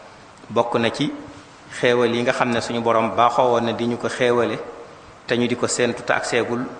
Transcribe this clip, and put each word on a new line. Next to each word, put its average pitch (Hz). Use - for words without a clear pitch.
bokk 117
na 117
ci 147
xéewal 120
yi 120
nga 127
xam 127
ne 117
suñu 117
Borom 113
baaxoo 120
woon 117
na 117
di 117
ñu 117
ko -
xéewale, 120
te 123
ñu 120
di 117
ko 113
séentu 120
te -
ak 131
seegul, 120